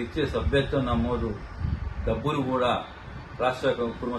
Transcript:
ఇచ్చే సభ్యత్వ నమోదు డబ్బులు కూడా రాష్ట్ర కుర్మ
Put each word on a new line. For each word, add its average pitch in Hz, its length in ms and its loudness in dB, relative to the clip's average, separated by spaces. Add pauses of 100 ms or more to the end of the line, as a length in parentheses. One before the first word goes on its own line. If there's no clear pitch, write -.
ఇచ్చే 151 200 -2
సభ్యత్వ 139 560 2
నమోదు 120 480 0 (800)
డబ్బులు 143 340 0
కూడా 127 280 2 (720)
రాష్ట్ర 127 300 2
కుర్మ 120 480 -2